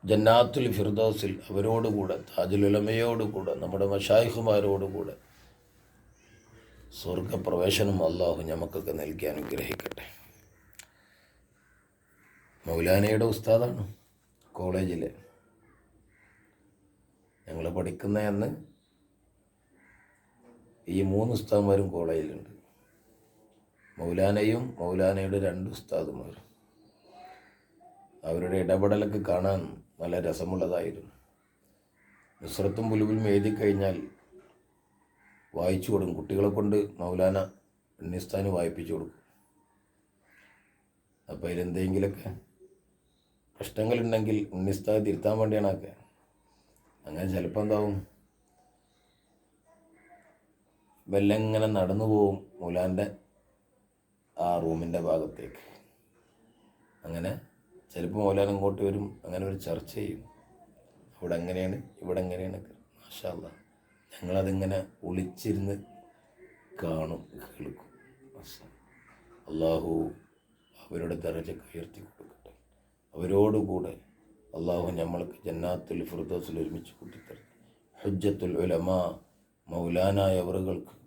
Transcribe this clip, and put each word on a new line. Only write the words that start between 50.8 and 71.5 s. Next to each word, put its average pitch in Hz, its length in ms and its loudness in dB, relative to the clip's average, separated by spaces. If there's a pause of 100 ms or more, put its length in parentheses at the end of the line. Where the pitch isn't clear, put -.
മെല്ലെ 101 300 6
ഇങ്ങനെ 110 240 2 (100)
നടന്നു 98 360 2
പോവും 101 240 6 (240)
മൗലാൻ്റെ 90 440 0 (1300)
ആ 87 120 0 (140)
റൂമിൻ്റെ 82 360 -2 (100)
ഭാഗത്തേക്ക്. - 540 -4 (1400)
അങ്ങനെ 85 260 -4 (600)
ചിലപ്പോൾ 87 320 -4
മൗലാന 98 320 4
ഇങ്ങോട്ട് 98 320 0
വരും, 101 180 -2 (200)
അങ്ങനെ 92 240 -6
ഒരു 95 80 -6 (100)
ചർച്ച - 320 -6
ചെയ്യും. 95 240 -8 (960)
അവിടെ 85 240 -4
എങ്ങനെയാണ്, 92 360 -2 (240)
ഇവിടെ 90 240 -2
എങ്ങനെയാണ്. 92 340 -6 (380)
മാഷാ - 380 -12
അല്ലാ, 82 160 -12 (600)
ഞങ്ങളതിങ്ങനെ 95 680 0 (280)
ഒളിച്ചിരുന്ന് 98 680 -2 (1080)
കാണും, 80 400 -4 (320)
കേൾക്കും. - 360 -14 (460)
മാഷാ - 300 -20
അല്ലാ. - 180 -20 (680)
അല്ലാഹു 80 420 0 (920)
അവരുടെ 85 300 -6 (100)
ദറജ 82 240 -6 (200)